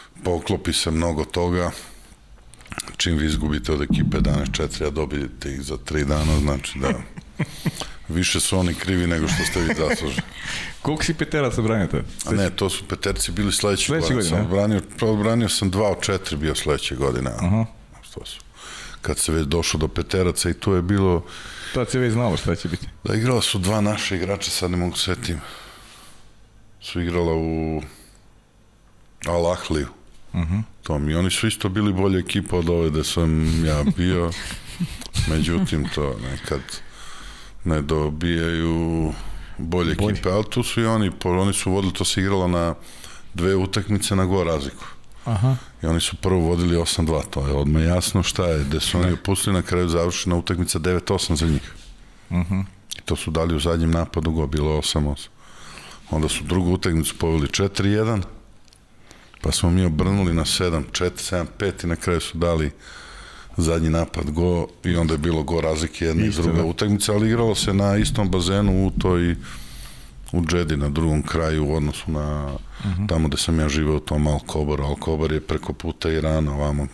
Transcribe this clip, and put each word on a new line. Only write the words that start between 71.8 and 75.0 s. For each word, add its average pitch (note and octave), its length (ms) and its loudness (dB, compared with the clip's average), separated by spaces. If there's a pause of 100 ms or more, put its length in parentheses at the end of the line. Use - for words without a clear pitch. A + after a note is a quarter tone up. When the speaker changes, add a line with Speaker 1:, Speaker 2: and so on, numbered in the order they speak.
Speaker 1:
na D2 420 -2 (320)
Speaker 2:
Mhm. G2 220 -2
Speaker 1:
tamo D#2+ 220 2
gde C#2 80 0
sam D#2+ 240 2
ja D#2 80 2
živeo, D2+ 280 2
u D2 40 0
tom D2+ 260 0
Al D2 140 2
Kobaru. D2 440 -2
Al D2 120 0
Kobar D#2 360 0